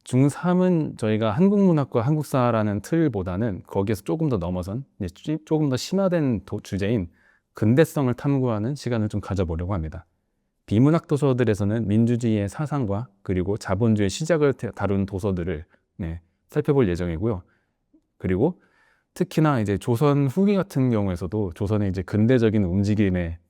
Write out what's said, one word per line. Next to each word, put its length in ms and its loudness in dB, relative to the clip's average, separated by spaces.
중삼은 960 2
저희가 340 0
한국문학과 720 2
한국사라는 800 0
틀보다는 840 -2
거기에서 380 -2
조금 260 -2
더 80 0
넘어선 480 -6
이제 160 -4
쭈-, 280 -6
조금 260 0
더 60 0
심화된 680 0
도-, 160 -8
주제인 480 -2
근대성을 580 2
탐구하는 600 -2
시간을 340 -4
좀 120 -4
가져보려고 520 -4
합니다. 320 -8
비문학 400 4
도서들에서는 800 0
민주주의의 600 2
사상과 600 -4
그리고 340 -2
자본주의 540 0
시작을 420 0
태-, 160 -8
다룬 380 -2
도서들을, 580 -4
네, 240 -8
살펴볼 380 2
예정이고요. 540 -2
그리고 420 0
특히나 460 0
이제 180 0
조선 480 2
후기 260 0
같은 380 0
경우에서도 640 -2
조선의 340 0
이제 140 -2
근대적인 600 4
움직임의 760 0